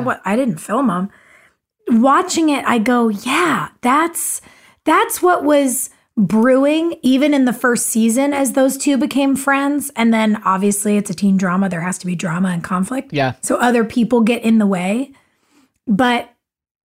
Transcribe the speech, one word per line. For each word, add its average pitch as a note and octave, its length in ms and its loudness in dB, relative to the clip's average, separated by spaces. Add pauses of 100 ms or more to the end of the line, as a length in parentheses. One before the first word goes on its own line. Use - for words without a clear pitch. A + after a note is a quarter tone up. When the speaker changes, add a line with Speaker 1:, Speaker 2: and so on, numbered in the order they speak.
Speaker 1:
wa-, A#3+ 180 -4
I G3+ 140 -2
didn't A#3+ 240 -2
film A#3 280 -2
'em. F3+ 200 -4 (800)
Watching D4+ 600 2
it, C#4 160 0
I A#3 120 0
go, A#3 320 2
"Yeah, B3+ 600 -2 (120)
that's, D#4 600 -2 (440)
that's F4 360 0
what F4 220 2
was C#4+ 460 2 (260)
brewing C4 840 2
even C4+ 320 2
in C4+ 120 2
the B3 80 0
first A#3+ 340 -2
season A3+ 460 0
as C#4 200 -2
those C4+ 240 2
two C#4 180 0
became C4+ 400 0
friends." C#4 640 -2
And A3+ 160 2
then A3 320 0
obviously G3+ 520 0
it's G#3 120 -2
a G3+ 60 -6
teen G3 200 2
drama. F#3+ 320 0
There F3 140 -6
has F3+ 160 -6
to - 80 -14
be F3+ 100 -4
drama F3+ 340 -2
and E3+ 140 -4
conflict. B3+ 480 -4
Speaker 2:
Yeah. C3+ 300 -2
Speaker 1:
So - 160 -2
other A#3+ 260 2
people A3+ 380 0
get A3+ 220 0
in A3+ 160 4
the G#3 80 2
way. G3 440 -2 (760)
But A#3+ 420 0 (560)